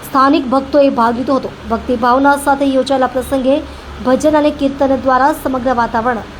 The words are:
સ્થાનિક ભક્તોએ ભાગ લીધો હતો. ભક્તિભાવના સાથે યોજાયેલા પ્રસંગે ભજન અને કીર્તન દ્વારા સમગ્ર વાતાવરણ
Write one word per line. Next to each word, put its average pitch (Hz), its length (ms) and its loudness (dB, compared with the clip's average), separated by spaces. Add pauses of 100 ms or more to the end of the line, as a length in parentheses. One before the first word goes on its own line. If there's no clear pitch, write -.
સ્થાનિક 277 460 0
ભક્તોએ 277 400 2
ભાગ 233 280 0
લીધો 262 180 -2
હતો. 196 140 -4 (200)
ભક્તિભાવના 247 680 2
સાથે 277 280 0
યોજાયેલા 262 420 0
પ્રસંગે 262 480 0 (500)
ભજન 285 320 2
અને 294 140 2
કીર્તન 277 440 0
દ્વારા 262 380 2
સમગ્ર 262 400 -2
વાતાવરણ 226 540 -2 (120)